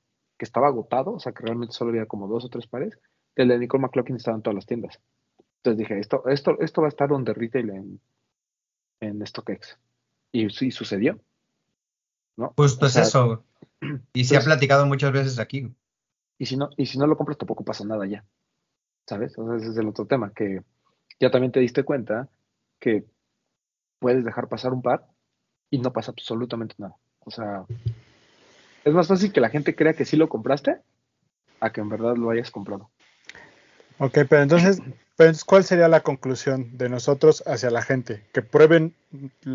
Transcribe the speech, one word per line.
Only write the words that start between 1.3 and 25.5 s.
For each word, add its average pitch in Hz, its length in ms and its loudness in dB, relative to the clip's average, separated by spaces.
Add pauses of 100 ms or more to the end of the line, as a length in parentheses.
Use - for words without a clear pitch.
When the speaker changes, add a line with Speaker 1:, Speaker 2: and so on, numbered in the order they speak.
Speaker 1:
que - 120 -16
realmente 117 300 -6
solo 117 180 -4
había 110 140 -4
como 101 220 -12
dos 117 160 -6
o 123 60 -16
tres 120 160 -12
pares, 156 320 -10 (380)
el 127 120 2
de 123 100 4
Nicole 123 240 -2
McLaughlin 127 340 -4
estaba 113 200 -4
en 107 60 -10
todas 107 140 -4
las 95 100 -12
tiendas". - 340 -10 (580)
Entonces 110 200 0
dije, 107 220 -6
"Esto, 127 280 -4
esto, 143 320 0
esto 160 220 -2
va 151 60 2
a - 20 0
estar 143 220 -2
on 135 120 -2
the 110 80 -4
retail 113 380 -4
en, 98 300 -14 (1000)
en 104 260 -8
StockX". - 520 -12 (540)
Y 110 180 -2
sí 131 200 -4
sucedió, 113 480 -4 (1160)
¿no? 117 220 -8
Speaker 2:
Justo 143 260 2
Speaker 1:
O 135 40 4
Speaker 2:
es 127 60 0
Speaker 1:
sea, 160 100 6
Speaker 2:
eso. 123 400 2 (680)
Y 127 120 0
se 127 100 4
ha 135 60 6
Speaker 1:
entonces 123 40 -2
Speaker 2:
platicado 139 400 4
muchas 139 280 0
veces 131 260 -2
aquí. 113 360 -8 (640)
Speaker 1:
Y 135 80 -8
si 127 140 -4
no, 147 180 -4
y 139 80 -2
si 127 140 -6
no 143 80 2
lo 151 100 4
compras, - 220 -6
tampoco - 260 -8
pasa - 220 -8
nada 104 200 -6
ya, 104 200 -10 (800)
¿sabes? 117 320 -8
O 113 80 -10
sea, 117 100 -6
ese 113 140 -8
es 110 80 -8
el 110 100 -4
otro 107 180 -8
tema, 110 280 -4
que 98 280 -6 (560)
ya 127 120 2
también 127 200 2
te 131 100 2
diste 127 220 0
cuenta 123 460 -6 (500)
que 110 280 -2 (920)
puedes 127 240 2
dejar 113 280 -8
pasar 127 240 -6
un 127 80 -6
par 123 240 -2 (640)